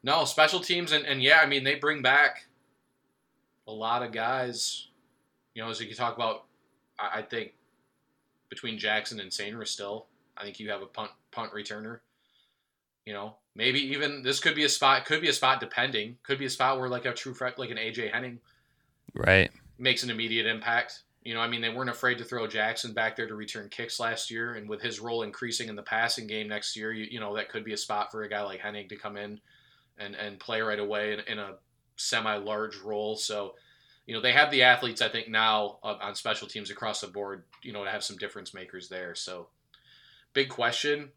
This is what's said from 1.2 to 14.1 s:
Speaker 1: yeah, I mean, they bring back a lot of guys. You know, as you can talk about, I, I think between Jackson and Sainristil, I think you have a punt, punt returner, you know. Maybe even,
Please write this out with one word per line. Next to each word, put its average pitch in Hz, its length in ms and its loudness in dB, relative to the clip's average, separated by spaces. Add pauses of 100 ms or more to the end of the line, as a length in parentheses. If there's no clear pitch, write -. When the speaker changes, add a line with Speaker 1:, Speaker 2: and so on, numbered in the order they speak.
Speaker 1:
yeah, 156 200 10
I 147 40 8
mean, 139 160 2
they 139 120 4
bring 147 260 2
back 139 460 6 (1200)
a 110 60 -12
lot 113 300 2
of 113 100 -4
guys. 123 760 -2 (680)
You 110 80 -8
know, 113 60 -4
as 110 120 -6
you 113 60 -6
can 104 100 -12
talk 117 200 0
about, 113 300 -2 (520)
I, 104 200 -2
I 107 40 -4
think 113 300 -6 (960)
between 110 300 -8
Jackson 107 420 0
and 95 100 -12
Sainristil, 107 760 -6 (320)
I 104 60 -10
think 101 140 -12
you 107 120 -8
have 101 100 -4
a 98 60 -10
punt, 107 240 -8 (220)
punt 113 200 -6
returner, 107 480 -10 (1040)
you 104 80 -10
know. 104 240 -8 (200)
Maybe 127 240 2 (120)
even, 143 300 -4